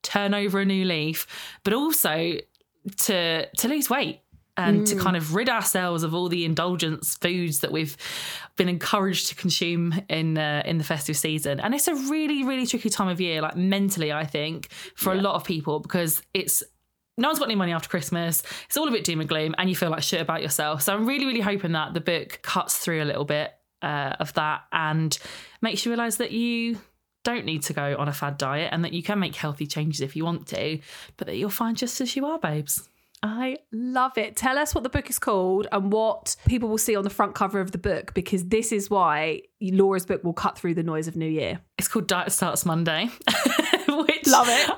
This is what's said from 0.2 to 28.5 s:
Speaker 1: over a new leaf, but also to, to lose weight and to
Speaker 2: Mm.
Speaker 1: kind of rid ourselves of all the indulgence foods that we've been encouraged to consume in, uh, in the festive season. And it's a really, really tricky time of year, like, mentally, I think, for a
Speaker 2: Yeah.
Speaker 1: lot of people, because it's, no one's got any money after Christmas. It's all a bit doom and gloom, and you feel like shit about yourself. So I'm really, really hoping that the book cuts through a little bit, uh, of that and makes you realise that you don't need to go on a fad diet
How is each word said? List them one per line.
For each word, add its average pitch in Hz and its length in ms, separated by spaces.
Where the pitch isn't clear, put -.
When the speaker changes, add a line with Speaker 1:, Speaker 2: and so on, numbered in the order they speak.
Speaker 1:
over 202 260
a 196 60
new 190 180
leaf, 160 420
but 190 100
also 175 600
to, 165 480
to - 220
lose 285 220
weight 247 300
and 208 300
to 208 80
Speaker 2:
Mm. 190 40
Speaker 1:
kind 180 160
of 160 200
rid 240 120
ourselves 180 560
of 160 100
all 180 140
the 170 160
indulgence 165 760
foods 175 380
that - 120
we've 151 240
been 180 100
encouraged 180 600
to - 60
consume 170 580
in, 160 280
uh, 147 280
in 165 120
the 156 60
festive 151 320
season. 147 460
And 226 120
it's 285 140
a 330 80
really, 285 480
really 262 240
tricky 233 220
time 196 180
of 180 140
year, 160 200
like, 156 140
mentally, 190 560
I 151 140
think, 151 420
for 185 180
a - 20
Speaker 2:
Yeah. 196 60
Speaker 1:
lot 196 140
of 165 100
people, 151 340
because 170 420
it's, - 280
no 262 120
one's 302 100
got 285 80
any 220 80
money 180 160
after 165 160
Christmas. 170 560
It's - 100
all 311 140
a - 20
bit 208 140
doom 160 160
and 151 80
gloom, 160 280
and 185 120
you 165 80
feel 170 140
like 156 120
shit 175 160
about 160 220
yourself. 151 400
So 196 120
I'm 214 120
really, 269 200
really 240 160
hoping 190 320
that 156 200
the 170 80
book - 400
cuts - 380
through 160 220
a 147 40
little 143 200
bit, 147 280
uh, 147 380
of 156 140
that 156 300
and 160 440
makes 202 240
you 233 80
realise 226 240
that - 140
you 233 460
don't 240 220
need 156 180
to - 100
go 143 240
on 147 120
a 143 40
fad 143 240
diet 143 360